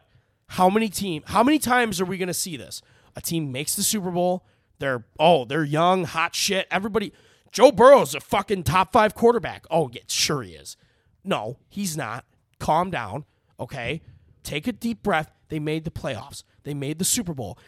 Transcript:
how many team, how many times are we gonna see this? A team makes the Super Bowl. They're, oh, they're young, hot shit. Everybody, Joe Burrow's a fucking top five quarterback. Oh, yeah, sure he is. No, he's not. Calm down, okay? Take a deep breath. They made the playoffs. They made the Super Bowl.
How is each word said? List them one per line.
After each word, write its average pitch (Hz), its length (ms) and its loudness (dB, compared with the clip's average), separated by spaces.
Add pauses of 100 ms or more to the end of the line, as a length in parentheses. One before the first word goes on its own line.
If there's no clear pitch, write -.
(480)
how 185 220 2
many 220 180 2
team, 175 380 -6
how 208 180 2
many 294 160 4
times 233 400 0
are 190 60 0
we 180 120 -6
gonna 180 160 -4
see 175 220 -6
this? 98 260 -14 (360)
A - 40 -16
team 160 300 -4
makes 135 240 -4
the 202 80 -4
Super 185 280 -2
Bowl. 180 340 0 (340)
They're, 131 240 -2 (160)
oh, 156 240 6
they're 143 220 -2
young, 170 400 2
hot 160 300 -4
shit. 190 360 -2
Everybody, 196 400 -2 (400)
Joe 262 220 8
Burrow's 214 420 8
a 139 60 -8
fucking 196 420 -2
top 185 300 0
five 214 200 4
quarterback. 190 560 2
Oh, 160 220 0
yeah, 120 160 -16
sure - 340 -2
he 92 120 -12
is. 71 240 -18 (460)
No, 127 340 -6 (100)
he's 185 300 -8
not. 123 260 -8 (360)
Calm 175 320 0
down, 123 340 -8 (340)
okay? 123 420 -8 (420)
Take 151 240 -6
a 247 40 -4
deep 233 320 -6
breath. 160 280 -2 (180)
They 156 100 -6
made 156 240 -4
the 160 80 -8
playoffs. 139 520 -10 (200)
They 143 100 -10
made 143 260 -6
the 180 60 -2
Super 175 280 -2
Bowl. 120 240 -10 (100)